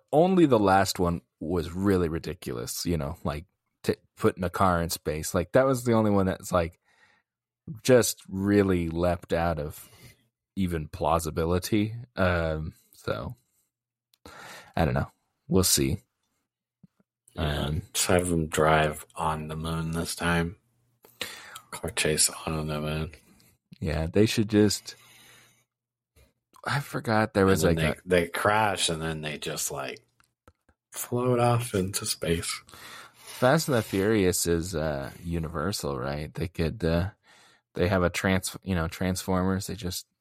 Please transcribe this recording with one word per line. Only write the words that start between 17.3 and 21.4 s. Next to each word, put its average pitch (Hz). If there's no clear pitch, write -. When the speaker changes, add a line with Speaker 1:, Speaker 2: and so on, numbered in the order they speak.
Speaker 2:
Yeah, -
Speaker 1:
Um, 78
Speaker 2:
just -
have 90
them 82
drive 78
on 78
the 78
moon 82
this 82
time. 85